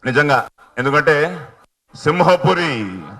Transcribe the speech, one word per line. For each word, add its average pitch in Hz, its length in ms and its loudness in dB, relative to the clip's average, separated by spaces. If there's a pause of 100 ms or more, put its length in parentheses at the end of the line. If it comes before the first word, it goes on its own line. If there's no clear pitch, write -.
నిజంగా, 131 400 2 (320)
ఎందుకంటే 147 680 0 (480)
సింహపురి 165 1040 0 (180)